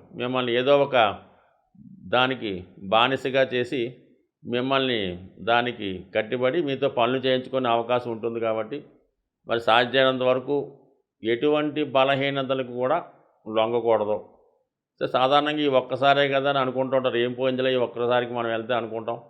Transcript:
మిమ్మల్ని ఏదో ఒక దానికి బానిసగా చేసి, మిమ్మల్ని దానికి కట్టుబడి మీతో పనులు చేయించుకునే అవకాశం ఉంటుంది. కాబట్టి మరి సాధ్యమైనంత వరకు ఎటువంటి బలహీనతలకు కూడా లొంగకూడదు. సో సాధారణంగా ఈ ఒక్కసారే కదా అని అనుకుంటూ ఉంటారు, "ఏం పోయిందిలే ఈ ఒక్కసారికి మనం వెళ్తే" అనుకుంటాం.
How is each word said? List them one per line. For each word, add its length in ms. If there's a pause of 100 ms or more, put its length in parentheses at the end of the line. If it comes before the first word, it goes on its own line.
(140)
మిమ్మల్ని 420
ఏదో 240
ఒక 480 (800)
దానికి 580 (140)
బానిసగా 640
చేసి, 540 (500)
మిమ్మల్ని 840 (100)
దానికి 680 (100)
కట్టుబడి 460
మీతో 280
పనులు 280
చేయించుకునే 520
అవకాశం 420
ఉంటుంది. 280
కాబట్టి 460 (600)
మరి 120
సాధ్యమైనంత 600
వరకు 560 (460)
ఎటువంటి 600
బలహీనతలకు 920
కూడా 320 (500)
లొంగకూడదు. 680 (760)
సో 80
సాధారణంగా 520
ఈ 80
ఒక్కసారే 640
కదా 200
అని 100
అనుకుంటూ 380
ఉంటారు, 200
"ఏం 160
పోయిందిలే 400
ఈ 20
ఒక్కసారికి 580
మనం 160
వెళ్తే" 240
అనుకుంటాం. 560